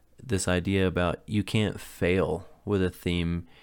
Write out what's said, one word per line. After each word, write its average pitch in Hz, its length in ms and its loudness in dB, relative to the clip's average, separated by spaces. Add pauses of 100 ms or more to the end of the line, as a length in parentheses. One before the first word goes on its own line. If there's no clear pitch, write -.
(220)
this - 260 -2
idea 92 400 2
about 87 380 0
you 104 180 0
can't 107 360 0
fail 90 680 0 (180)
with 101 180 2
a 90 60 2
theme. 85 580 -2 (160)